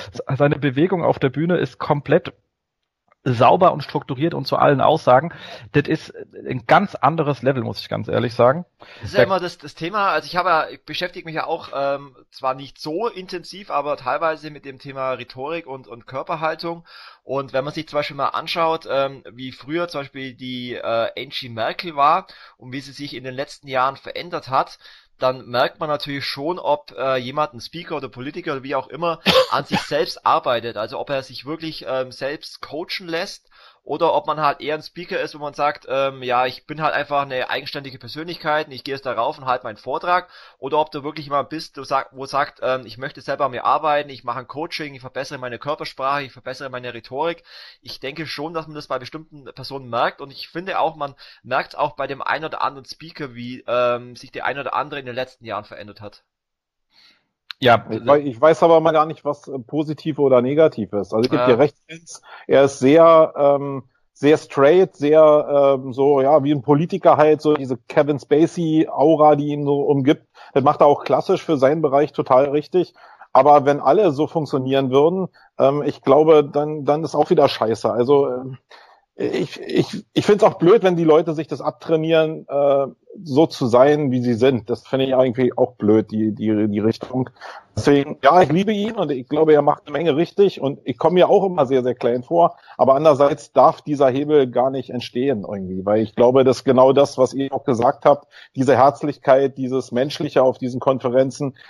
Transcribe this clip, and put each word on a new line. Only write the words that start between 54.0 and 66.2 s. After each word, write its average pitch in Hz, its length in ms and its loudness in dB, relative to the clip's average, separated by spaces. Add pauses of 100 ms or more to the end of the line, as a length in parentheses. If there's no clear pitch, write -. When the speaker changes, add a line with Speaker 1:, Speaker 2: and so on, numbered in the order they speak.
Speaker 2:
sich - 160 -20
der - 120 -10
ein 135 140 -4
oder 135 160 -8
andere 143 260 -6
in 131 60 -14
den 123 80 -12
letzten 127 320 -10
Jahren 107 180 -8
verändert 101 380 -20
hat. - 220 -18 (1400)
Speaker 1:
Ja. 117 300 4
Speaker 3:
Ich 113 160 -8
wei-, 147 140 4
ich 127 200 -8
weiß 156 220 4
aber 165 160 6
mal 160 140 2
gar 156 120 2
nicht, 160 200 -10
was, 143 240 -8
äh, 135 100 -10
positiv 147 640 -6
oder 127 220 6
negativ 143 500 0
ist. 101 200 -4
Also 110 120 0
ich - 60 0
geb 131 100 0
Speaker 2:
Ja. 123 60 2
Speaker 3:
dir 120 120 4
recht, 143 160 2 (140)
Jens. 165 340 -20 (240)
Er 135 160 4
ist 139 160 0
sehr, 160 580 6
ähm, 143 460 0 (300)
sehr 147 260 2
straight, 160 560 4
sehr, 147 800 4
ähm, 131 160 -8
so, 139 280 2